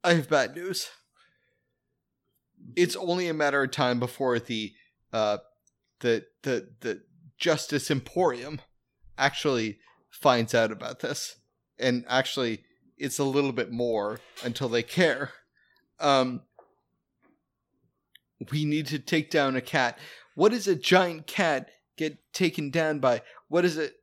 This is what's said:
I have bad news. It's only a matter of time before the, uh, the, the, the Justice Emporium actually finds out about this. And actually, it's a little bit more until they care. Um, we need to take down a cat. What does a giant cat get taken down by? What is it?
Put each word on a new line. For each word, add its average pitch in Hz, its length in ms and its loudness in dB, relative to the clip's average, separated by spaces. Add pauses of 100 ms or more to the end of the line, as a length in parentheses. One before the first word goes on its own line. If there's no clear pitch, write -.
I 175 120 4
have 156 140 0
bad 135 260 2
news. 180 340 -8 (1900)
It's 175 200 2
only 180 320 -2
a 165 60 -2
matter 143 300 2
of 131 80 -2
time 123 280 0
before 123 400 -2
the, 110 340 -6 (380)
uh, 107 260 0 (640)
the, 117 260 0 (180)
the, 123 260 -4 (120)
the 110 220 -6 (340)
Justice 151 520 -2
Emporium 143 720 -2 (580)
actually 127 600 0 (300)
finds 120 440 2
out 113 180 4
about 113 280 -12
this. - 360 -8 (440)
And 123 280 0
actually, 127 560 -2 (340)
it's 139 220 -6
a 147 40 2
little 139 280 2
bit 117 200 -4
more 117 480 -2 (240)
until 123 260 -4
they 117 140 0
care. 143 480 0 (680)
Um, 131 420 2 (2000)
we 151 140 0
need 151 220 -2
to 151 120 -4
take 151 300 -2
down 139 260 2
a 127 60 0
cat. 123 360 0 (380)
What 202 160 6
does 220 160 -2
a 190 80 4
giant 175 520 2
cat 156 420 -2 (280)
get 156 200 -4 (160)
taken 160 380 -2
down 156 280 0
by? 123 220 4 (260)
What 175 180 4
is 165 120 2
it? 147 260 -4